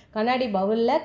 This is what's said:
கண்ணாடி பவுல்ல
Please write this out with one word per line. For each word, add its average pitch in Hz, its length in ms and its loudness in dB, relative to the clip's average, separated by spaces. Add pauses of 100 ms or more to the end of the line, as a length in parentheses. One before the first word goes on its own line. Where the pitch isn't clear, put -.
கண்ணாடி 247 360 0
பவுல்ல 220 460 0 (140)